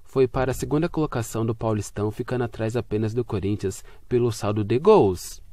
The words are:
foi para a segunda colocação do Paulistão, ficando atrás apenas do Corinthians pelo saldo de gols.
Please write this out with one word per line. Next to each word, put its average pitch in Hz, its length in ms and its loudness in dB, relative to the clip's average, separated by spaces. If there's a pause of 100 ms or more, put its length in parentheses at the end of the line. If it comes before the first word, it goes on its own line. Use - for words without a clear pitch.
foi 135 200 4
para 131 260 0
a 123 40 -2
segunda 147 320 0
colocação 123 580 -2
do 117 80 0
Paulistão, 107 560 -2
ficando 120 360 -2
atrás 113 320 -4
apenas 110 360 -2
do 120 120 0
Corinthians 98 580 -2 (240)
pelo 120 240 4
saldo 107 320 -2
de 117 160 0
gols. 151 720 4